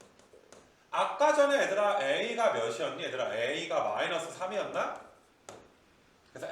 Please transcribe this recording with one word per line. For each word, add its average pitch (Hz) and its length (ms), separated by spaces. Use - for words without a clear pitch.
아까 302 420
전에, 277 300
얘들아, 202 380
A가 208 520
몇이었니? 139 500
얘들아, 127 300
A가 151 500
마이너스 170 480
삼이었나? 202 680
그래서 - 200